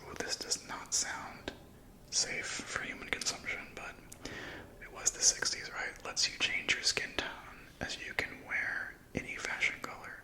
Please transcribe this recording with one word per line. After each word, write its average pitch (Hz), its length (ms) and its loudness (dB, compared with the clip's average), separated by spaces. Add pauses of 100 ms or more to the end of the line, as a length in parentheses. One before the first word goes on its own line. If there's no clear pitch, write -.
Oh, - 120 -8
this - 160 2
does - 320 0
not - 260 -4
sound - 580 0 (580)
safe - 360 2
for - 380 -2
human - 260 -6
consumption, - 500 0 (160)
but - 180 -6 (880)
it - 120 -10
was - 180 4
the - 100 -2
sixties, - 520 6
right? - 320 -4
Lets - 240 4
you - 100 -2
change - 340 4
your - 100 4
skin - 340 4
tone - 100 4 (520)
as - 260 -2
you - 100 -4
can - 140 2 (180)
wear - 480 0 (200)
any - 200 0
fashion - 460 2
color - 420 -8